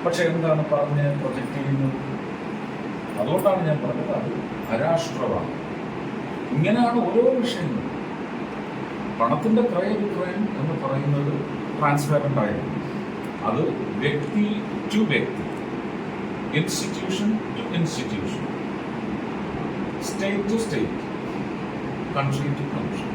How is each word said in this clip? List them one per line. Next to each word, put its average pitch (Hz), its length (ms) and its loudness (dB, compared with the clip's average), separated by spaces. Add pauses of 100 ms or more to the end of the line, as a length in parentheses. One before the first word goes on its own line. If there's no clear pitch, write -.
പക്ഷെ 175 260 2
എന്താണ് 160 320 4 (100)
പറഞ്ഞ് 143 320 4 (160)
പ്രൊജക്ട് 135 360 -2
ചെയ്യുന്നത്? 135 420 2 (1200)
അതുകൊണ്ടാണ് 190 480 4
ഞാൻ 147 160 4
പറഞ്ഞത് 143 340 -2
അത് 117 140 -2 (420)
അരാഷ്ട്രവാദം. 123 800 2 (1000)
ഇങ്ങനെയാണ് 233 420 6 (100)
ഓരോ 220 140 6 (180)
വിഷയങ്ങളും. - 500 0 (1300)
പണത്തിൻ്റെ - 440 4 (100)
ക്രയവിക്രയം 196 720 0 (160)
എന്ന് 160 140 0 (100)
പറയുന്നത് 143 480 2 (460)
ട്രാൻസ്പെറന്റ് 143 680 2
ആയിരിക്കും. 101 360 -2 (680)
അത് 131 140 2 (400)
വ്യക്തി 208 420 2 (480)
to 214 80 4 (120)
വ്യക്തി, - 320 0 (1160)
institution - 680 0 (280)
to - 60 -4 (160)
institution, 120 680 -2 (1700)
state 202 400 0
to 226 60 2 (100)
state, 160 300 -2 (1200)
country 135 320 0 (100)
to 143 60 -2 (100)
country. - 400 -4